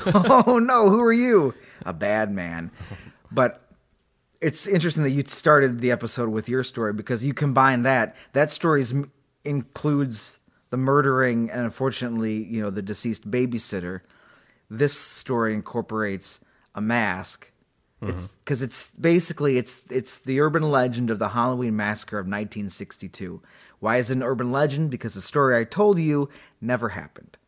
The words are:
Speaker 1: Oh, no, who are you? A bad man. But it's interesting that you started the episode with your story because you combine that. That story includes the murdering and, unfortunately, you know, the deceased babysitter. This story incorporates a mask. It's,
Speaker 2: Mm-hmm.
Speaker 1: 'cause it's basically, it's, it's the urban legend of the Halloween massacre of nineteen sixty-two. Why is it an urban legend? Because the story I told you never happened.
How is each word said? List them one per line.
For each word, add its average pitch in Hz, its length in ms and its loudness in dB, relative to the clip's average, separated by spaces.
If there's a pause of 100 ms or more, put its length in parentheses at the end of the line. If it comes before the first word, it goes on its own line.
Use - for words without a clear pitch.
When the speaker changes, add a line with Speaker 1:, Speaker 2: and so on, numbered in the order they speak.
(460)
Speaker 1:
Oh, 247 160 4
no, 233 280 6
who 208 100 6
are 233 140 6
you? 226 400 4 (320)
A 185 80 -6
bad 104 400 0
man. 85 360 -6 (640)
But 123 320 0 (800)
it's 160 260 -2
interesting 165 360 2
that 135 80 2
you 139 140 0
started 139 540 4
the 123 120 0
episode 120 380 -2
with 110 200 -4
your 127 140 -2
story 113 280 -4
because 110 340 -4
you 139 80 -2
combine 131 500 2
that. 127 300 2 (200)
That 151 180 2
story 151 320 2 (600)
includes 143 920 -4 (300)
the 123 80 -4
murdering 131 720 2
and, 117 120 -6
unfortunately, 113 840 -4
you 110 180 -6
know, 104 80 -4
the 98 120 -6
deceased 104 500 -6
babysitter. 107 680 -4 (680)
This 139 300 0
story 113 540 0
incorporates 107 880 -6 (340)
a 104 60 -6
mask. 107 680 -2 (480)
It's, 98 120 -6
Speaker 2:
Mm-hmm. 90 140 -8 (200)
Speaker 1:
'cause 123 160 -4
it's - 300 -6
basically, 160 680 2
it's, - 320 -4
it's - 300 -4
the 131 200 -2
urban 151 300 2
legend 123 400 2
of 110 80 -2
the 104 120 -2
Halloween 120 460 0
massacre 104 440 -4
of 92 80 -6
nineteen 104 420 -6
sixty-two. 90 720 -12 (380)
Why 113 180 0
is 123 140 -2
it 131 60 0
an 131 60 -2
urban 123 280 -2
legend? 143 400 0
Because 120 240 -8
the 98 60 -8
story 131 360 2
I 117 60 2
told 202 340 2
you 147 320 0 (320)
never 117 280 -2
happened. - 480 -14 (100)